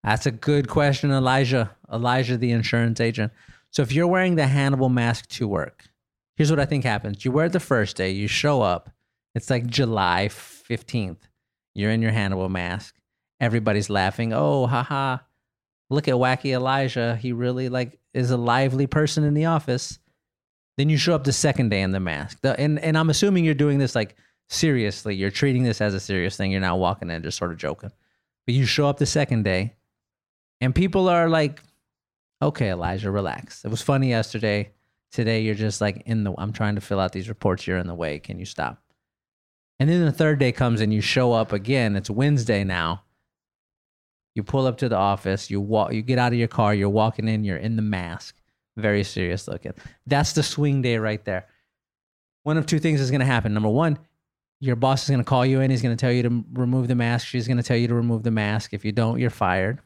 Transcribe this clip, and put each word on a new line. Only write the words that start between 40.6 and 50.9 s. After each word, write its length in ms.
and 120
you 80
show 320
up 200
again. 420
It's 160
Wednesday 540
now. 400
You 80
pull 240
up 120
to 100
the 80
office. 540
You 100
walk, 320
you 100
get 160
out 140
of 60
your 100
car. 260
You're 140
walking 400
in. 160
You're 140
in 180
the 60
mask. 520
Very 280
serious 420
looking. 280
That's 280
the 100
swing 400
day 160